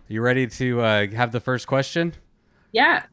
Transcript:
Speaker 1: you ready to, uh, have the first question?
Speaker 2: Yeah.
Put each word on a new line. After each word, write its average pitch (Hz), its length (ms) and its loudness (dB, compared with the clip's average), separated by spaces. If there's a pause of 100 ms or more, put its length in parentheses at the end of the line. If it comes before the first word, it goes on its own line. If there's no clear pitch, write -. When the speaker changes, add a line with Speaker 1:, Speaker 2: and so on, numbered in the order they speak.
Speaker 1:
you 110 120 -4
ready 127 240 2
to, 120 360 -2
uh, 107 300 2
have 117 200 -2
the 120 80 -4
first 127 280 -4
question? 160 460 -2 (600)
Speaker 2:
Yeah. 285 400 2